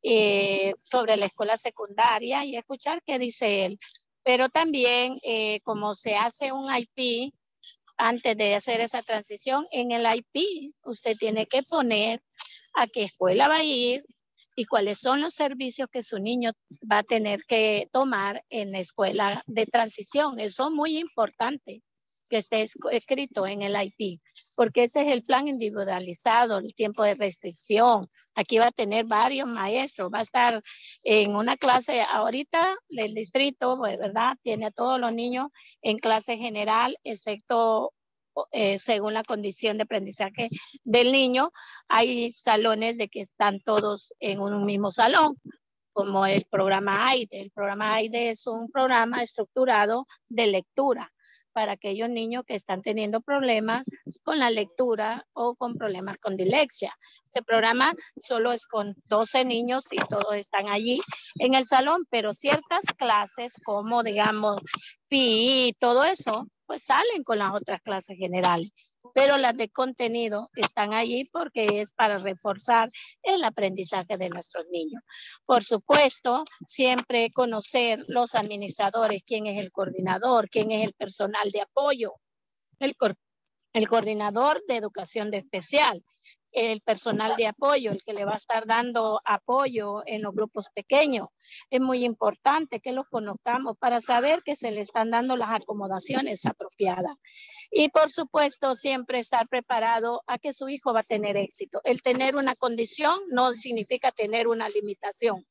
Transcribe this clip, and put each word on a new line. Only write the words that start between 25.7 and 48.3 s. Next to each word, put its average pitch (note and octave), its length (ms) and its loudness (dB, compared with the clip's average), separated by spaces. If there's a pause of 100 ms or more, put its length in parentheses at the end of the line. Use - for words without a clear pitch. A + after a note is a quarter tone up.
el A3 160 -6
tiempo G#3+ 300 -2
de G#3 120 4
restricción. G3+ 920 2 (260)
Aquí A3 220 0
va A#3 100 6
a A#3+ 40 2
tener A3 340 -2
varios B3+ 420 2
maestros, A3+ 680 -4
va G#3 60 -4
a A3+ 40 -2
estar A#3 380 2 (420)
en G#3 320 4
una A#3+ 200 0
clase B3+ 460 2
ahorita C4 760 0 (140)
del A3 240 -4
distrito, B3+ 640 -2
pues, A3 200 -4
¿verdad? A3 360 0 (100)
Tiene A3 220 -4
a G#3 60 -4
todos B3+ 280 0
los A#3 140 -2
niños B3 340 -4 (340)
en G#3+ 180 -2
clase A3 360 0
general, A3 720 -2
excepto, A3 880 -2 (580)
eh, G3+ 260 0
según G#3+ 360 0
la A3 100 -2
condición G#3 540 -4
de G#3+ 60 -2
aprendizaje G3+ 640 -4 (340)
del B3 300 6
niño, C4 400 4 (340)
hay A#3+ 440 2
salones A3+ 680 2
de G#3 100 -2
que G#3+ 140 -10
están G3 400 0
todos G#3 580 0
en G3+ 220 -4
un G3+ 220 -2
mismo G3+ 280 0
salón, C#4+ 480 4 (540)
como G3 320 2
el G3 180 2
programa G3 640 2
aide. A#3 320 0
El G3 120 -14
programa G#3 440 -2
aide A3+ 340 -2
es A3 180 -8